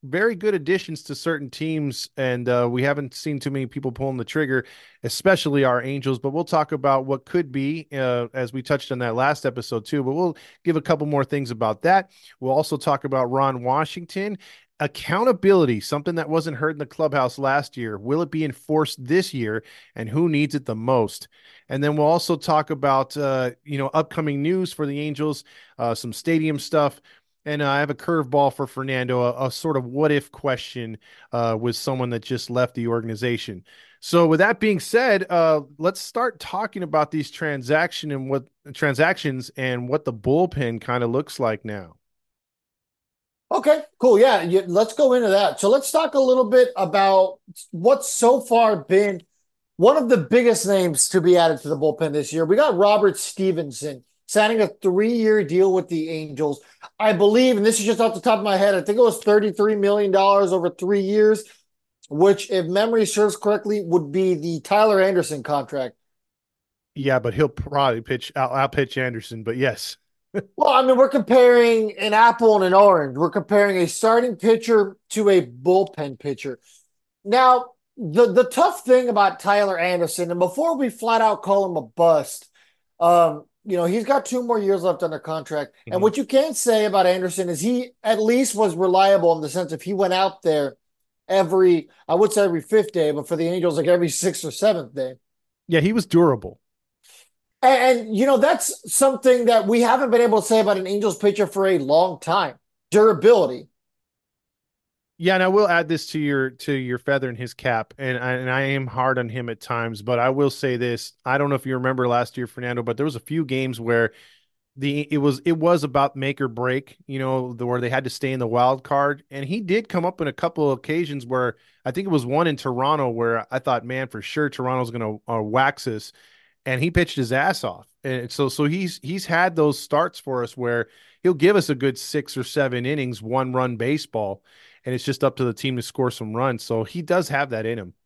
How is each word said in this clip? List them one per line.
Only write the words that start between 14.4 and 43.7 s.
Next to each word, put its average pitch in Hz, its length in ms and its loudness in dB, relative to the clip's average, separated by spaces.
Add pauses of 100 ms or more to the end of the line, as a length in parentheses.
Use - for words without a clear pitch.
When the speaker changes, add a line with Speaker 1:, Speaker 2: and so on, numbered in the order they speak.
Speaker 1:
Accountability, 180 1000 2
something 147 360 -6
that 151 120 -4
wasn't 156 280 -4
heard 151 160 -4
in 147 60 -12
the 143 80 -8
clubhouse 139 520 -2
last 135 380 -2
year. 113 200 -8
Will 131 260 -4
it 151 80 -6
be 156 140 -4
enforced 147 580 -4
this 170 300 -2
year, 113 300 -4 (320)
and 110 140 -10
who 156 200 0
needs 147 280 -2
it 131 100 -6
the 113 80 -4
most? 113 540 -2 (400)
And 135 140 -4
then 147 140 -2
we'll 151 120 2
also 165 280 0
talk 151 340 -2
about, 135 460 -2
uh, 131 360 -2 (120)
you 143 140 -8
know, 139 160 -4
upcoming 156 480 -2
news 180 300 -2
for 156 120 -6
the 143 160 -6
Angels, 151 440 -6 (340)
uh, 117 160 -2
some 117 180 -10
stadium 156 460 -2
stuff, 147 420 -2 (460)
and, 147 160 -4
uh, 143 60 0
I 139 120 0
have 147 100 -2
a 143 40 -2
curveball 143 600 0
for 139 120 -6
Fernando, 127 560 -4
a, 123 240 -2
a 127 40 -4
sort 156 260 -4
of 131 80 -4
what-if 143 480 0
question, 117 640 -8 (340)
uh, 117 280 -2
with 120 160 -2
someone 127 340 -4
that 113 120 -6
just - 280 -8
left 123 240 0
the 117 140 -6
organization. 113 760 -6 (360)
So 170 260 2
with 156 140 2
that 208 200 2
being 208 200 0
said, 214 500 2
uh, 160 320 2 (160)
let's 180 220 -2
start 226 400 -6
talking 202 420 -8
about 151 280 -2
these 151 200 -6
transaction 151 840 -4
and 135 180 -8
what, 135 160 -4 (280)
transactions 143 840 -2
and 123 320 -6
what 135 160 -4
the 127 80 -4
bullpen 127 680 -2
kinda 120 260 -4
looks 131 340 -6
like 110 240 -4
now. 98 320 -12 (1500)
Speaker 2:
Okay, 302 320 2 (180)